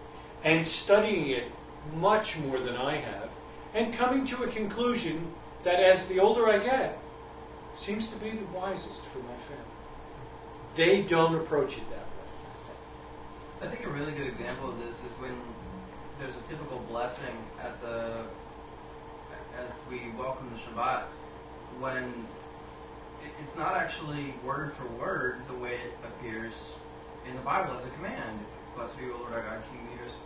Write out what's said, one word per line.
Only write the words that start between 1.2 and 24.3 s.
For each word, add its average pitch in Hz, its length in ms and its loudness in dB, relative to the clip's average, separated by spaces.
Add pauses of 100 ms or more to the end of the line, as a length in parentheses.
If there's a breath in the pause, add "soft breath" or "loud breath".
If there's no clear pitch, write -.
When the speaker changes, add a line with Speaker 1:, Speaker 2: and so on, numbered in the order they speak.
Speaker 1:
it 120 220 0 (420)
much 202 440 6
more 131 200 0
than 123 180 0
I 143 200 2
have 107 340 -4 (440 loud breath)
and 226 180 4
coming 254 340 4
to 247 180 -2
a 214 40 2
conclusion 202 840 0 (300)
that 180 180 6
as 185 280 12
the 185 100 4
older 226 300 10
I 208 100 10
get, 254 400 4 (760)
seems 214 340 -2
to - 80 -6
be 214 140 -4
the 214 160 -2
wisest - 600 -2
for - 120 -8
my 120 160 -6 (140)
family. 139 160 -10 (1120)
They 180 260 10
don't 165 320 8
approach 147 420 2
it - 140 -4
that - 80 -2
way. - 1600 -10
Speaker 2:
I - 40 -4
think - 200 -6
a - 40 -2
really 147 220 -2
good 139 160 -2
example 123 420 -4
of 117 80 -6
this 117 160 -6
is - 260 -8
when 127 160 -6 (800)
there's 127 180 -6
a - 120 -10
typical 143 300 -6 (100)
blessing 120 480 -2 (260)
at 117 200 -8
the, 113 400 -4 (1400)
as 123 140 -6 (180)
we 117 260 -6
welcome 127 380 -4
the 113 260 -6
Shabbat, - 220 4 (800)
when 131 240 0 (1160)
it, 151 100 -10 (100)
it's - 140 -10
not 151 180 2
actually 147 600 -2 (100)